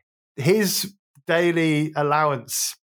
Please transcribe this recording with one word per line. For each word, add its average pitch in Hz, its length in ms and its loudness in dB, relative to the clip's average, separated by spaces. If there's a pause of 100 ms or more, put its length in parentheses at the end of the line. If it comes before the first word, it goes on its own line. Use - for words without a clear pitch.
(360)
His 190 580 0 (320)
daily 165 720 0
allowance 147 880 -2